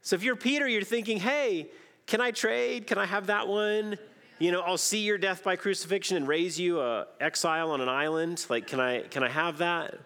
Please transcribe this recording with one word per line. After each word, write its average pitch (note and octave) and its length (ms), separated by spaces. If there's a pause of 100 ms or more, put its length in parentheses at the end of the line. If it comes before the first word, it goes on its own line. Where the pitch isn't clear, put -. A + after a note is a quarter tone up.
So - 140
if F3+ 80
you're B3 120
Peter, C#4 320
you're A3 140
thinking, A3 380
"Hey, A3 500 (380)
can A3 120
I B3 120
trade? A#3+ 560
Can G#3+ 100
I G3 80
have G3 220
that G#3 200
one? G#3 520 (380)
You F3 140
know, F3+ 100
I'll F3 160
see G#3 220
your G#3 180
death F#3 260
by F#3 120
crucifixion F#3+ 640
and C#3 100
raise E3 320
you F3 220
a A#2 260 (140)
exile D#3+ 500
on C#3+ 80
an B2+ 100
island. D#3+ 600
Like, A#2 160
can C3+ 140
I, B2+ 240
can C3+ 200
I B2 60
have D#3 300
that?" E3+ 460